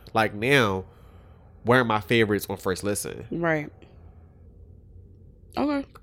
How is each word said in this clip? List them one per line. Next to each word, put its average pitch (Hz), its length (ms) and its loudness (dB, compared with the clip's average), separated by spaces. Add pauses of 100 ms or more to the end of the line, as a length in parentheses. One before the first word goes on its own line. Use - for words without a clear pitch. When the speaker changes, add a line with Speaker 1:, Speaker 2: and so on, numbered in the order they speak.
(140)
Speaker 1:
like, 110 200 2
now 104 520 2 (800)
weren't 123 220 4
my 107 120 0
favorites 107 500 2
on 95 80 -6
first 92 260 -4
listen. 98 480 -6
Speaker 2:
Right. 160 380 -4 (1900)
Okay. 277 300 -2 (160)